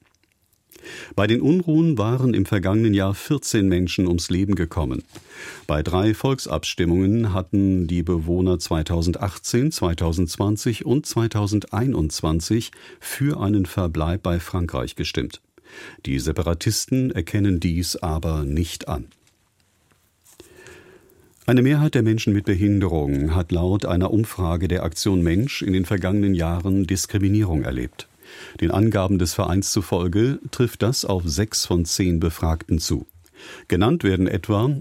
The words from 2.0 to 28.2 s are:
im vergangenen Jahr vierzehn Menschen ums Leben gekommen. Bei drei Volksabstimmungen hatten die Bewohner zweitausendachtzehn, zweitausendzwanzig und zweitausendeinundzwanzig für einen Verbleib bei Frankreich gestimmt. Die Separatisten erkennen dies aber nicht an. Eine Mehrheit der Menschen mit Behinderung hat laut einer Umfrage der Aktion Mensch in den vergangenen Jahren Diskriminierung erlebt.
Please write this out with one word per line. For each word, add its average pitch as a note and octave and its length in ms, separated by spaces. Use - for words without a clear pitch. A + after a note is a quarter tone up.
im G2 120
vergangenen G#2 480
Jahr G2 200
vierzehn A2+ 540
Menschen F2+ 400
ums F2 220
Leben G2 260
gekommen. D#2+ 480
Bei D2+ 160
drei F#2 300
Volksabstimmungen G2 1200
hatten F#2+ 540
die F2 160
Bewohner F2 560
zweitausendachtzehn, F2 1120
zweitausendzwanzig F2+ 1120
und C#3+ 200
zweitausendeinundzwanzig G#2 1700
für - 400
einen G2+ 260
Verbleib E2+ 580
bei E2+ 160
Frankreich E2 560
gestimmt. - 460
Die - 140
Separatisten E2+ 920
erkennen G2 480
dies F2 360
aber D#2+ 480
nicht D2 440
an. A#1+ 180
Eine B2 180
Mehrheit D3 320
der B2 80
Menschen A2 300
mit G2 120
Behinderung E2+ 880
hat F2 160
laut F2+ 340
einer F2+ 260
Umfrage F2+ 560
der F2+ 160
Aktion F2+ 380
Mensch F2+ 400
in G2 120
den F#2 120
vergangenen G2 500
Jahren F2 520
Diskriminierung F#2+ 760
erlebt. B1+ 440